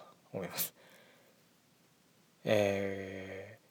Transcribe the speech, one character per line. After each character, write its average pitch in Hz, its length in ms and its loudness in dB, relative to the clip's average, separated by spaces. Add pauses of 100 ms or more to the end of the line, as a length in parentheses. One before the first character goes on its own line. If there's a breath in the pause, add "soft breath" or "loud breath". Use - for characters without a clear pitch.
(340)
思 98 100 -4
い 82 40 -6
ま - 100 -8
す。 - 160 -2 (1700 soft breath)
え 98 1160 0 (120)